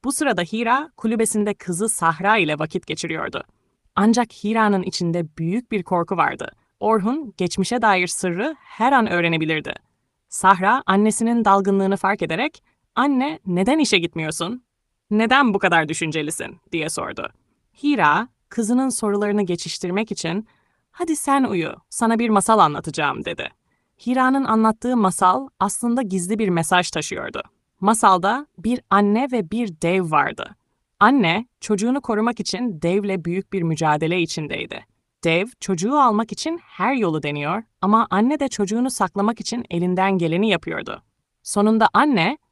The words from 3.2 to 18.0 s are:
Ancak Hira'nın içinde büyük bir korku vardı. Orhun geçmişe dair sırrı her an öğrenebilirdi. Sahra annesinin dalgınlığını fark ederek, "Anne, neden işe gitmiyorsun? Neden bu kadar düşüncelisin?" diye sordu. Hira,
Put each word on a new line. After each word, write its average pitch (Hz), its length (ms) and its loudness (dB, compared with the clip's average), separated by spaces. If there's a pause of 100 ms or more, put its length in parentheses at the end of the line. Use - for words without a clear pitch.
Ancak 226 360 4
Hira'nın 208 500 0
içinde 170 560 -4
büyük 185 340 -4
bir 196 100 -2
korku 175 340 -2
vardı. 135 340 -2 (300)
Orhun 220 560 0
geçmişe 196 460 -2
dair 190 240 4
sırrı 190 540 -4
her 254 320 0
an 240 140 4
öğrenebilirdi. 165 680 -2 (540)
Sahra 196 580 2
annesinin 220 580 2
dalgınlığını 196 520 2
fark 196 260 -2
ederek, 175 400 -6 (320)
"Anne, 277 520 0
neden 190 320 2
işe 226 200 4
gitmiyorsun? 170 640 -2 (480)
Neden 226 440 4
bu 196 40 0
kadar 165 300 2
düşüncelisin?" 156 720 -6 (120)
diye 160 160 -2
sordu. - 400 -6 (540)
Hira, 214 460 2 (200)